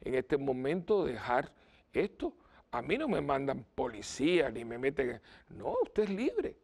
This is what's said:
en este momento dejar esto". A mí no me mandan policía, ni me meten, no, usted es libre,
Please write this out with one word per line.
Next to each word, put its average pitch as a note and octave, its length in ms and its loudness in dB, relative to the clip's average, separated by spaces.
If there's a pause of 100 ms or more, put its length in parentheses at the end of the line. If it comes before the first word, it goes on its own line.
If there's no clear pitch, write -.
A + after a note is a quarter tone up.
en - 140 -4
este C3 220 2
momento C#3 680 0
dejar B2 480 0 (400)
esto". G#3 440 -2 (340)
A A#2+ 120 -2
mí D#3+ 160 0
no D4+ 100 -2
me E3+ 120 2
mandan C#3 440 0 (100)
policía, C3 760 0
ni A#2 140 -8
me A#2 140 -8
meten, B2+ 420 0 (300)
no, - 320 -4
usted - 220 2
es G3 60 -2
libre, C#4+ 540 -2